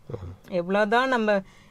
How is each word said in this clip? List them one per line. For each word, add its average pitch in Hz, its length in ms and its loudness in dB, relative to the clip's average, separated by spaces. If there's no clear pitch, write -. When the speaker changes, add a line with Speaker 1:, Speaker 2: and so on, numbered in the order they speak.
Speaker 1:
ம். - 420 -14
Speaker 2:
எவ்வளவுதான் 202 560 0
நம்ம 214 340 2